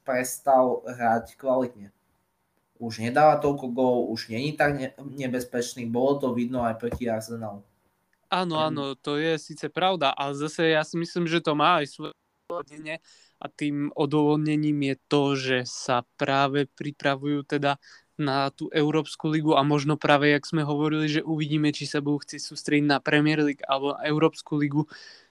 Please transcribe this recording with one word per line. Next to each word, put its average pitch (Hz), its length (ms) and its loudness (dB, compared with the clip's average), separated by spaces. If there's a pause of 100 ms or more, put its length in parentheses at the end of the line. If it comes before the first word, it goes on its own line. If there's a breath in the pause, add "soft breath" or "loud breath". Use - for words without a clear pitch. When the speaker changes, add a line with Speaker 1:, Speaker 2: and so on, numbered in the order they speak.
Speaker 1:
prestal 127 840 2
hrať 117 500 -2
kvalitne. 123 560 -2 (880)
Už 110 220 -8
nedáva 147 380 4
toľko 143 320 0
gólov, 123 420 2
už 113 180 -8
není 135 240 -4
tak 147 200 2
ne-, 131 260 -6
nebezpečný. 127 880 -6
Bolo 127 320 2
to 135 100 -2
vidno 120 320 -2
aj 113 160 -2
proti 120 300 -6
Arsenalu. 110 560 -6 (640)
Speaker 2:
Áno, 180 260 -2
Speaker 1:
Mhm. 156 140 0
Speaker 2:
áno, 151 160 -4 (100)
to 147 220 -6
je 160 220 0
síce 151 300 -12
pravda, 165 440 0
ale 139 220 -4
zase 151 340 -2
ja 156 160 4
si - 120 -10
myslím, 170 300 -2
že 165 140 0
to 156 140 0
má 156 260 4
aj 147 100 -2
svoje 151 220 -14 (360)
odôvodnenie 156 500 -10 (400 soft breath)
a - 100 -12
tým 147 440 -4
odôvodnením 151 920 2
je 135 120 0 (120)
to, 147 140 4 (140)
že 131 280 0
sa 123 420 -2 (100)
práve 139 520 0
pripravujú 143 760 -4
teda 143 340 0 (380 soft breath)
na 139 340 0
tú 151 200 -10
Európsku 151 560 0
ligu 156 280 2
a 139 80 6
možno 147 340 2
práve, 147 340 4
jak 147 160 2
sme 160 160 -2
hovorili, 151 460 0
že 151 140 0
uvidíme, 151 480 0
či 147 160 -4
sa 147 140 -4
budú 143 220 0
chcieť 143 220 -14
sústrediť 147 440 0
na 143 100 4
Premier 151 440 2
League 143 220 0
alebo 139 300 0
na - 100 -12
Európsku 156 520 0
ligu, 147 300 0 (460 loud breath)